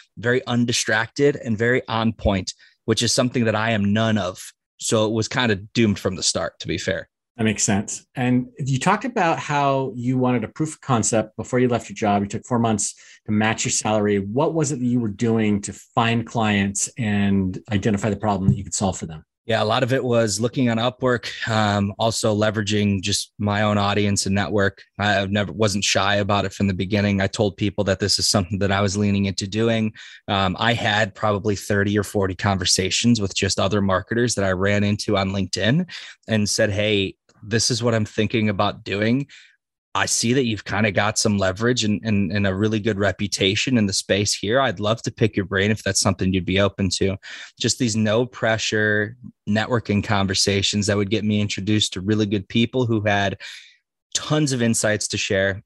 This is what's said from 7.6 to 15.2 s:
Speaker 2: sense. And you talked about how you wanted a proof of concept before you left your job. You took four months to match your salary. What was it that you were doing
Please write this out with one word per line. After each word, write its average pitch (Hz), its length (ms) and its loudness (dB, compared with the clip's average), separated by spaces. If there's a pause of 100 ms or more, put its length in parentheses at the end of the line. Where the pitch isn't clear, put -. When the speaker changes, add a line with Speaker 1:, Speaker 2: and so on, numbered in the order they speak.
Speaker 2:
sense. 104 500 -2
And 123 320 0 (120)
you 135 200 -2
talked 208 260 0
about 185 340 0
how 139 560 -2
you 123 220 -2
wanted 123 280 2
a 104 40 -6
proof 156 260 -6
of - 60 -20
concept 110 560 0
before 117 220 -2
you 123 100 4
left 117 220 -2
your 101 60 -14
job. 101 260 2
You 98 60 -4
took - 180 -8
four 120 120 0
months 110 360 0 (320)
to 110 60 -2
match 110 320 0
your 101 80 -4
salary. 104 480 0
What 127 340 -2
was 151 180 -2
it 127 60 -6
that 123 80 -2
you 123 140 0
were 113 80 -2
doing 107 540 0